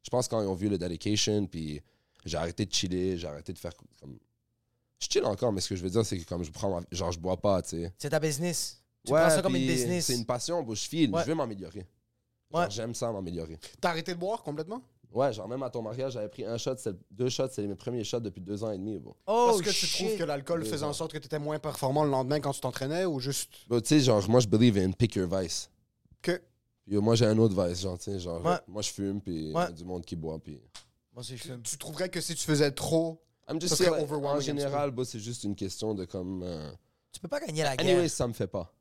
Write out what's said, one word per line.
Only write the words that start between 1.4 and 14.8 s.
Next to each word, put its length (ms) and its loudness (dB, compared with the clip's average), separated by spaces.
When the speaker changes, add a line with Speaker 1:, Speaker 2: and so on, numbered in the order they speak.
Speaker 1:
puis 340 -8
j'ai 120 -4
arrêté 280 -2
de 80 -6
chiller, 440 0
j'ai 100 -8
arrêté 260 -10
de 60 -12
faire 160 -10
co-, 100 -20
comme, 160 -16
je 100 -6
chill 160 2
encore, 260 2
mais 100 -2
ce 80 -4
que 60 -2
je 80 -6
veux 60 -2
dire, 160 2
c'est 120 -4
que 100 -8
comme 160 -4
je 80 -8
prends 280 -2
ma, 20 -6
genre, 200 -2
je 80 -6
bois 180 0
pas, 240 4
tu 80 -10
sais. 160 -6
Speaker 2:
C'est 120 -8
ta 100 2
business. 600 -2
Tu 80 2
Speaker 1:
Ouais, 80 8
Speaker 2:
prends 80 8
ça 120 6
comme 140 2
une 100 2
Speaker 1:
puis 100 2
Speaker 2:
business. 300 2
Speaker 1:
c'est 100 0
une 100 -4
passion, 360 -2
bro, 140 -4
je 120 -4
file, 240 4
Speaker 2:
Ouais. 120 2
Speaker 1:
je 60 0
veux 60 2
m'améliorer. 520 -6
Genre, 100 2
Speaker 2:
Ouais. 80 2
Speaker 1:
j'aime 240 -4
ça, 180 -2
m'améliorer. 460 -6
Speaker 3:
T'as 120 0
arrêté 220 -4
de 60 -8
boire 240 -4
complètement ? 380 -8